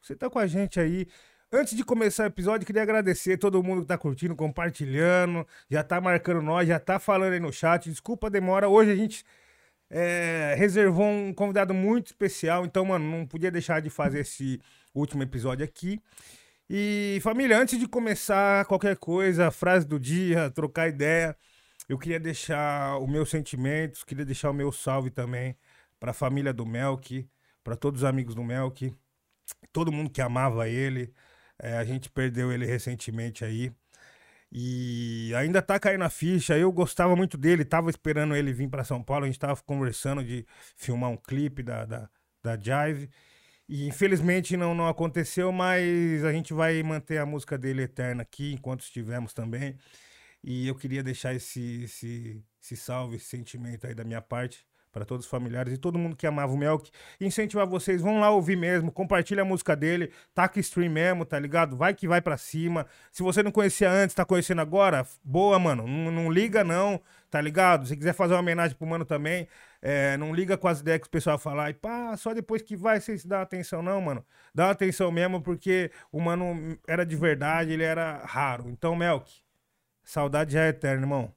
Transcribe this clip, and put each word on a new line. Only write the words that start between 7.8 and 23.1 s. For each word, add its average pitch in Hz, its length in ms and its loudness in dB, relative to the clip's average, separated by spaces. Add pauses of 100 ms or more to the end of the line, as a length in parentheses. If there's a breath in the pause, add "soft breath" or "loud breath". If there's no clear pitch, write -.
Desculpa 214 380 -6
a - 20 -2
demora. 196 380 2
Hoje 214 240 10
a 196 60 4
gente, 214 260 -2 (680 soft breath)
é, 165 680 0
reservou 196 500 6
um 202 260 0
convidado 196 400 2
muito 202 340 2
especial. 180 580 0
Então, 185 180 0
mano, 175 260 0
não 165 160 -4
podia 160 240 -4
deixar 170 320 0
de 151 80 -6
fazer 143 300 -2
esse 135 400 -4 (340 soft breath)
último 143 300 -2
episódio 131 400 -4
aqui. 190 380 -8 (760 loud breath)
E, 202 460 0
família, 226 380 4
antes 254 180 2
de 233 100 0
começar 202 760 2
qualquer 196 300 2
coisa, 175 560 2
frase 180 340 4
do 147 140 -4
dia, 165 500 0
trocar 156 380 -2
ideia, 156 480 2 (540 loud breath)
eu 135 100 -2
queria 165 200 -4
deixar 147 760 -2
os 135 100 -4
meus 147 220 0